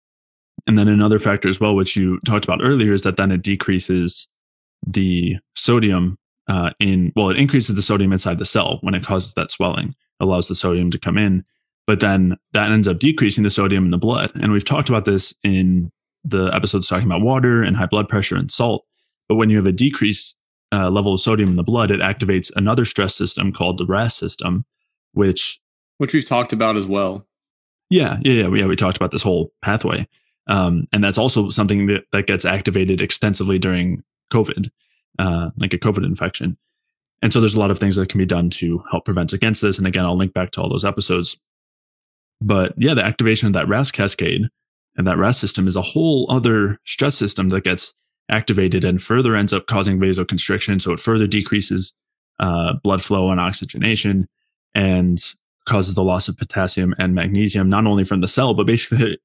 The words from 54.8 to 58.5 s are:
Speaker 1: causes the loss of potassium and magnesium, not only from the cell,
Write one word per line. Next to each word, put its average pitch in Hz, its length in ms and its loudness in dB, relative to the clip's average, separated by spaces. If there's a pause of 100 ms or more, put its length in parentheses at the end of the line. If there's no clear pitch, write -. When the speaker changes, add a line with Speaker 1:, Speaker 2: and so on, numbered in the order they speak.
Speaker 1:
causes 98 300 0
the 95 80 0
loss 92 260 0
of 90 100 -8
potassium 92 600 -2
and 92 160 0
magnesium, 95 540 0
not 104 180 2
only 101 160 2
from 92 200 0
the 92 60 0
cell, 127 260 2